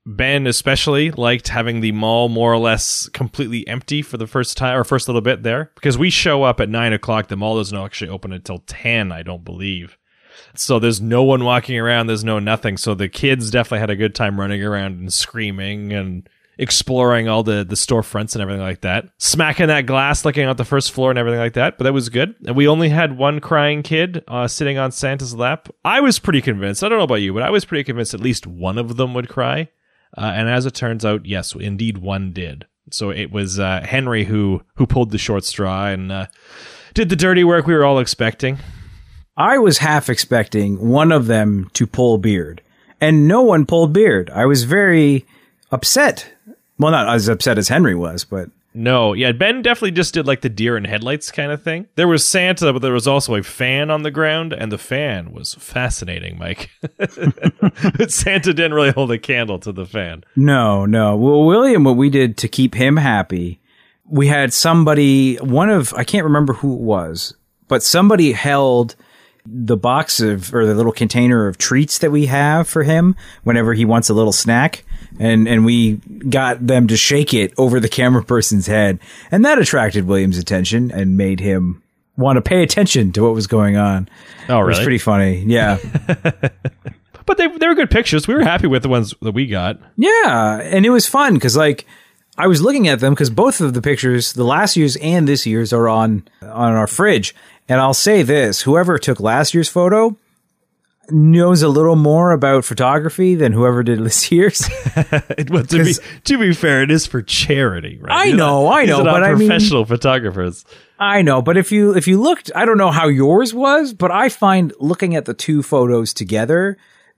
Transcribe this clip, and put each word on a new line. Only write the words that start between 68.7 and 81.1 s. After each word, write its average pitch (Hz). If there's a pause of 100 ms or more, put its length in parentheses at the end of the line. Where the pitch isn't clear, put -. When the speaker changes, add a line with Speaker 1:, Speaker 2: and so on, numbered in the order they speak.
Speaker 2:
the 117
box 120
of, 104
or 117
the 107
little 113
container 120
of 95
treats 143
that 160
we 147
have 147
for 160
him 165 (280)
whenever 117
he 110
wants 113
a 107
little 110
snack. 120 (340)
And, 113
and 113
we 117 (340)
got 123
them 123
to 110
shake 143
it 104
over 127
the 110
camera 123
person's 110
head. 101 (320)
And 202
that 294
attracted 110
William's 95
attention 104
and 95